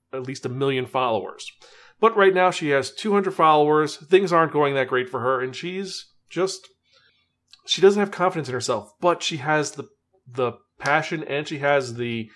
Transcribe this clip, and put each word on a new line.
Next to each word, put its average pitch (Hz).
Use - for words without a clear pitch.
at 131
least 131
a -
million 131
followers. 113
But 220
right 190
now 185
she 165
has 135
two -
hundred 196
followers, 151
things 180
aren't 165
going 147
that 131
great 127
for 127
her, 127
and 127
she's 185
just, 190
she -
doesn't 202
have 202
confidence 175
in 123
herself, 117
but 170
she 165
has 147
the, -
the 120
passion 156
and 143
she 151
has 139
the 117